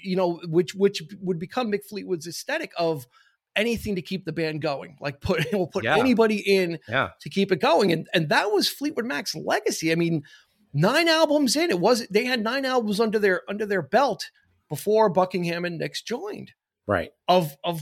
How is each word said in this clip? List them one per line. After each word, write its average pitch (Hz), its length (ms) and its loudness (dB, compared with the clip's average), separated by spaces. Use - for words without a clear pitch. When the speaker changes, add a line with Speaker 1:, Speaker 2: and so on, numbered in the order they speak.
Speaker 1:
you 185 140 -2
know, 175 320 0
which, 175 260 0
which 196 260 2
would 180 180 -4
become 208 320 -4
Mick 202 180 -2
Fleetwood's 185 380 -6
aesthetic 302 500 -8
of 160 300 -2
anything 214 420 -2
to 175 60 -4
keep 190 220 -8
the - 80 -8
band 156 300 -4
going. 160 380 -6
Like, 147 200 -8
put, 170 280 -2
<laughs> 240 40 -6
we'll 185 160 -2
put 185 160 -4
Speaker 2:
Yeah. 139 120 2
Speaker 1:
anybody 226 420 4
in 190 500 0
Speaker 2:
Yeah. 113 220 0
Speaker 1:
to 151 100 -14
keep 196 220 0
it 175 80 0
going. 240 320 4
And, 160 200 -2
and 160 180 0
that 330 200 2
was 370 180 2
Fleetwood 285 360 -4
Mac's 254 320 -6
legacy. 160 560 -2
I - 40 2
mean, 165 260 0
nine 254 340 4
albums 302 480 4
in, 339 140 2
it 175 100 0
was, 220 280 2
they 208 180 2
had 247 160 -2
nine 262 240 -2
albums 226 340 0
under 226 180 2
their, 190 300 2
under 214 180 -6
their 196 160 0
belt 226 480 0
before 214 400 2
Buckingham 175 560 0
and 175 140 -6
Nicks 147 240 -6
joined. 359 500 -10
Speaker 2:
Right. 90 240 0
Speaker 1:
Of, 170 380 4
of 170 180 -4